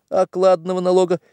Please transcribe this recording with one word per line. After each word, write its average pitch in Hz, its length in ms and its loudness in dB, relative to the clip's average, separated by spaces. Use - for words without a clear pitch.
окладного 185 720 -2
налога, 180 400 0